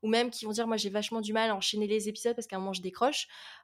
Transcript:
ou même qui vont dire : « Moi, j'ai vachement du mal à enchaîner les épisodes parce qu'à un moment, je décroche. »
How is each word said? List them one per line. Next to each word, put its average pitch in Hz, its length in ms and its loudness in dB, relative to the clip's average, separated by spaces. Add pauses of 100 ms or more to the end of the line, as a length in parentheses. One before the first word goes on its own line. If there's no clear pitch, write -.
ou 220 60 0
même 233 240 4
qui - 140 -8
vont 214 60 -4
dire : « 226 160 0
Moi, 226 100 2
j'ai 208 120 -2
vachement 208 300 -2
du 208 140 -2
mal 220 160 4
à 208 60 2
enchaîner 208 320 0
les 208 200 2
épisodes 214 280 0
parce 233 120 -6
qu'à - 80 -8
un 190 40 -2
moment, 190 140 -2
je 185 80 -6
décroche. » 226 460 0 (360)